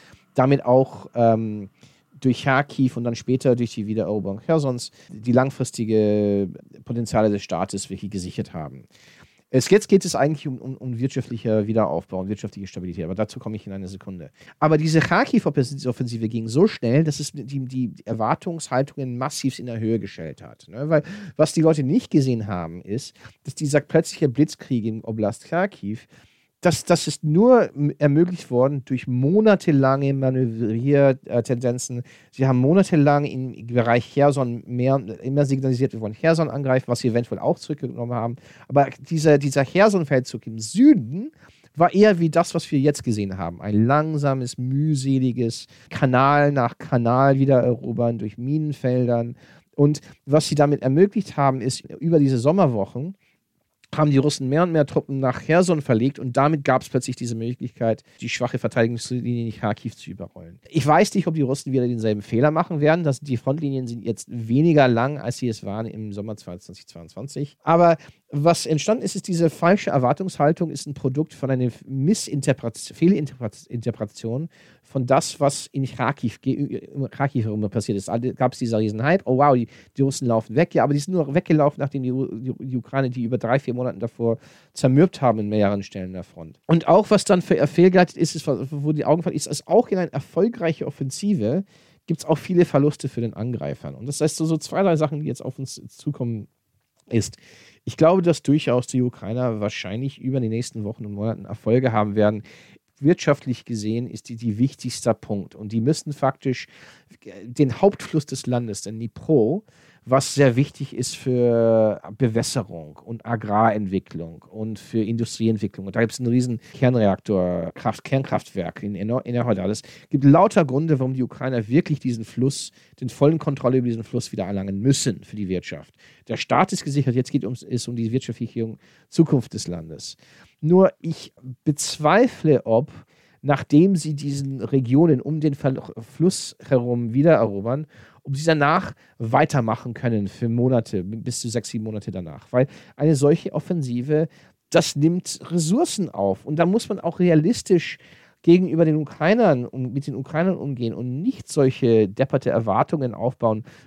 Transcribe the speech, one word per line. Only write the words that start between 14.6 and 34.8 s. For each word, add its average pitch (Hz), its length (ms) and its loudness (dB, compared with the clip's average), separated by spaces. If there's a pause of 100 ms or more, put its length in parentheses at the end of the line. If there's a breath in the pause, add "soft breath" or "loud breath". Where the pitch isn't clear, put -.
diese 160 200 2
Kharkiv-Offensive 135 1300 0
ging 113 200 -6
so 147 180 4
schnell, 135 380 2
dass 151 160 -4
es 147 100 -8
die, 135 300 -10
die 127 320 -6 (120)
Erwartungshaltungen 131 1120 -4
massiv 131 440 -6
in 127 60 -12
der 117 120 -8
Höhe 110 220 0
gestellt 82 420 -14
hat, - 260 -20
ne? 127 200 -8
Weil 151 160 4 (320 loud breath)
was 151 160 2
die - 80 0
Leute 151 240 4
nicht 170 260 0
gesehen 127 380 2
haben, 85 340 -6
ist, - 320 -8 (300 loud breath)
dass 143 100 -10
dieser 143 260 0
plötzliche - 480 0
Blitzkrieg 123 580 -2
im 110 180 -8
Oblast 110 400 -4
Kharkiv, 165 640 -6 (520 soft breath)
das, 170 260 2
das 175 220 2
ist - 140 -6
nur 190 540 4
m-, 147 220 0
ermöglicht 160 520 2
worden 131 360 2
durch 127 200 -4
monatelange 139 1080 4
Manövriertendenzen. 127 1900 0 (320 soft breath)
Sie 135 140 0
haben 131 100 4
monatelang 147 720 4
im 127 400 -8
Bereich 120 480 0
Cherson 135 520 2
mehr, 123 300 0 (260)